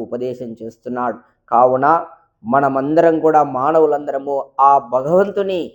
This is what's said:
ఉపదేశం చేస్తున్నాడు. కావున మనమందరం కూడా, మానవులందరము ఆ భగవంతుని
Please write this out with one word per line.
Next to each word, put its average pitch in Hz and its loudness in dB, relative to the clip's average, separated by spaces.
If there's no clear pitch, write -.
ఉపదేశం 123 -10
చేస్తున్నాడు. 120 -8
కావున 127 4
మనమందరం 139 2
కూడా, 156 4
మానవులందరము 143 -2
ఆ 139 6
భగవంతుని 180 -2